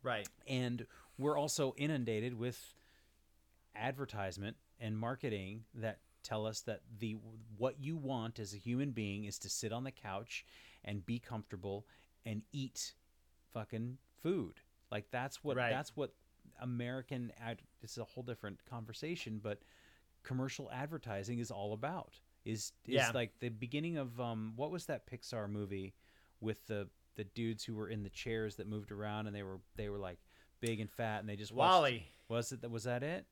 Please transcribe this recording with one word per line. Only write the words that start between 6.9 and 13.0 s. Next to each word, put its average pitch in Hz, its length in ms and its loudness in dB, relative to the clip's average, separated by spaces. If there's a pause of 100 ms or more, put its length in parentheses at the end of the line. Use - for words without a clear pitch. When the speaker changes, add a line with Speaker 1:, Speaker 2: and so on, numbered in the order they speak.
Speaker 2:
the, 110 180 0 (400)
what 127 240 2
you 151 160 -2
want 131 420 -2
as 101 160 -4
a - 40 -6
human 123 320 2
being 107 340 0
is 101 160 -6
to 98 80 -8
sit 107 240 0
on 120 120 -2
the 135 60 -4
couch 104 540 -6 (400)
and 101 220 -2
be 117 120 2
comfortable 101 680 -4 (380)
and 107 180 -2 (100)
eat 135 420 -4 (580)